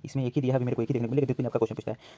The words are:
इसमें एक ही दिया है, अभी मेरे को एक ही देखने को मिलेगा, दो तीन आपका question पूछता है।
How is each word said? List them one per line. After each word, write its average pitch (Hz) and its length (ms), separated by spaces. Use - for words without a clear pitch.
इसमें 135 200
एक 123 100
ही 147 60
दिया 127 120
है, - 20
अभी 127 100
मेरे 123 100
को 117 60
एक 113 80
ही 139 40
देखने 120 140
को 117 40
मिलेगा, 139 160
दो 131 60
तीन 131 120
आपका 117 140
question 110 160
पूछता - 160
है। 117 60